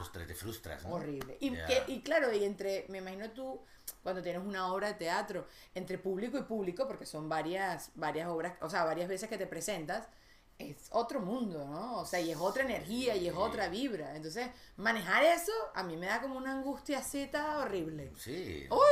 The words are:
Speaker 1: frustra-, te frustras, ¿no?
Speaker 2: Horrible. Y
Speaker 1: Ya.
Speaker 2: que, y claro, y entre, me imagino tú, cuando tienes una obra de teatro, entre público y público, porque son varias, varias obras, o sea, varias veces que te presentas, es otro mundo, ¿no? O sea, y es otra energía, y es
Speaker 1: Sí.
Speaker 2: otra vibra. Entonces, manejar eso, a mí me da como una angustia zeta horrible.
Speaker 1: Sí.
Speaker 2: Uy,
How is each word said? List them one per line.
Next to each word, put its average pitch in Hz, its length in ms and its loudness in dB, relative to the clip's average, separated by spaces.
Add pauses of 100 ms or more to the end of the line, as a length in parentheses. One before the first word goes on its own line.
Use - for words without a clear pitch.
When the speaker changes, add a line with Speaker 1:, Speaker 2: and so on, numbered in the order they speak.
Speaker 1:
frustra-, 85 240 -10
te - 80 -8
frustras, 92 480 -8
¿no? 170 120 -4
Speaker 2:
Horrible. 143 440 -4
Y 269 160 0
Speaker 1:
Ya. - 120 -4
Speaker 2:
que, 262 260 4
y 233 100 -6
claro, 285 320 4
y 202 100 4
entre, 196 440 -2
me 190 100 -6
imagino 190 320 -8
tú, 262 320 -8 (400)
cuando 185 200 -2
tienes 175 220 -2
una 185 280 0
obra 196 160 2
de 202 60 -2
teatro, 180 520 -2 (280)
entre 185 240 -4
público 202 400 -2
y - 40 -2
público, 180 440 -2
porque 202 200 -8
son 156 220 -6
varias, 165 680 0
varias 156 340 -2
obras, 170 320 -2
o 160 80 -2
sea, 175 160 2
varias 165 240 2
veces 196 200 -2
que 214 100 -4
te 185 80 -2
presentas, 175 600 -4 (520)
es 226 180 -10 (140)
otro 233 300 2
mundo, 190 460 -2
¿no? 196 320 -4
O 160 80 -4
sea, 180 140 0
y 165 100 2
es 156 80 -2
otra 202 240 2
energía, 226 540 2
y 175 120 2
es 165 40 0
Speaker 1:
Sí. 160 60 -2
Speaker 2:
otra 220 300 2
vibra. 175 480 -2
Entonces, 160 320 -4 (280)
manejar 208 480 4
eso, 339 280 6 (220)
a 190 80 -2
mí 170 140 -4
me 175 100 -4
da 226 140 0
como 269 160 -4
una 262 160 -4
angustia 269 500 -2
zeta 294 560 -2
horrible. 160 580 -2
Speaker 1:
Sí. 120 540 -6
Speaker 2:
Uy, - 80 4 (140)